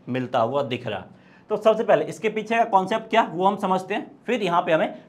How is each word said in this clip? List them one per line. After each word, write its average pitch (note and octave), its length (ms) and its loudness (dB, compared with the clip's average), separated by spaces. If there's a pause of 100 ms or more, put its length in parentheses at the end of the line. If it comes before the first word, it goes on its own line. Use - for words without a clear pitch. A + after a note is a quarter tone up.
मिलता B2 320 -2
हुआ B2+ 240 0
दिख A#2+ 220 -6
रहा G2+ 120 -6
है। - 200 -20 (300)
तो G#3+ 80 -2
सबसे A3 260 2
पहले E3+ 220 4
इसके F#3 240 -4
पीछे G#3+ 280 -4
का A#3 80 4
कॉन्सेप्ट A3 440 0
क्या, A3+ 140 4
वो F#3 240 -2
हम G#3 100 2
समझते F#3 360 -2
हैं, - 180 -6 (140)
फिर A3+ 180 -2
यहाँ F3 180 2
पे F3 120 0
हमें E3+ 200 2 (160)